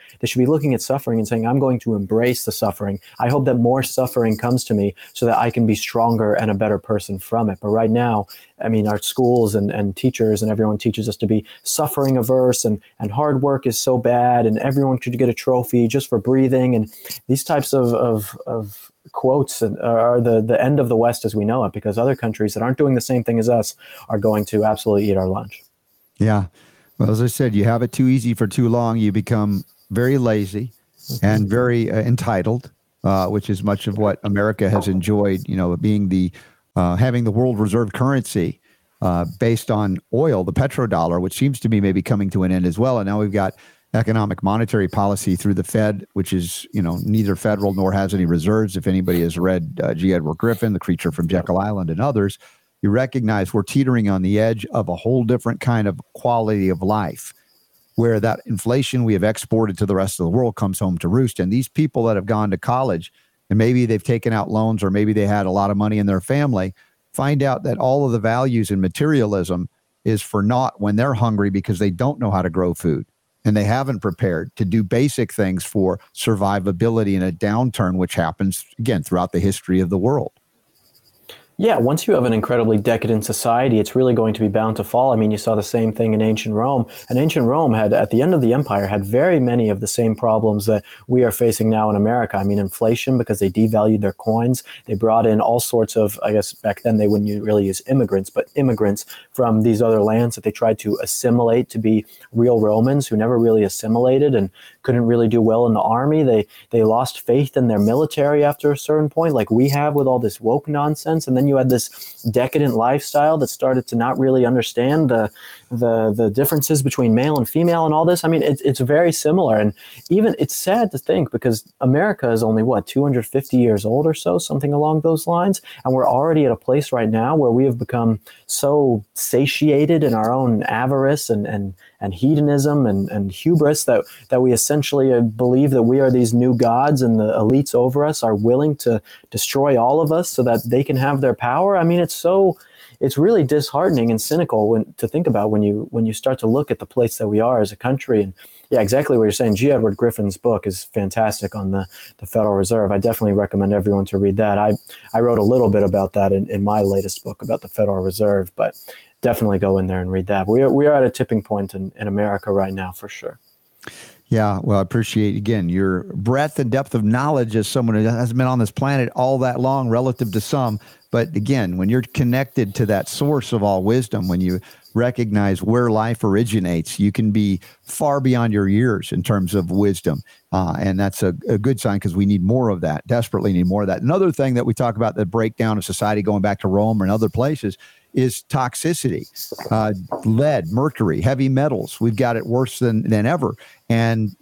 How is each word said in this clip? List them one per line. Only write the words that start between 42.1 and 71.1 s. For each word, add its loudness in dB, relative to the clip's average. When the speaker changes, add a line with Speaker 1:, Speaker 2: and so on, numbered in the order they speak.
Speaker 2:
to 0
an 0
end 0
as -2
well. 0
And -4
now -2
we've -2
got 0
economic -2
monetary 0
policy -2
through -2
the -2
Fed, -2
which -4
is, -6
you -2
know, -2
neither 0
federal -2
nor 0
has 0
any 0
reserves. 0
If -8
anybody 0
has -2
read, -2
uh, -2
G. 0
Edward -2
Griffin, -2
The -2
Creature -2
from -4
Jekyll -2
Island, -4
and -4
others, 0
you 0
recognize 0
we're 0
teetering 0
on 0
the 2
edge 0
of -2
a -4
whole 0
different -2
kind 0
of -4
quality 0
of -4
life, -4
where 2
that 0
inflation -2
we 2
have 2
exported 0
to -2
the 0
rest -2
of -2
the 0
world 0
comes -4
home -2
to -8
roost. 0
And -2
these -2
people -2
that 0
have -4
gone 0
to -2
college, -4
and 0
maybe 4
they've 0
taken -2
out -2
loans, 0
or 0
maybe 2
they 0
had 0
a 0
lot 2
of -2
money 0
in 0
their 2
family, -2
find -2
out 0
that -4
all 0
of 0
the 0
values 0
in 0
materialism 0
is 0
for -4
naught 0
when 0
they're 0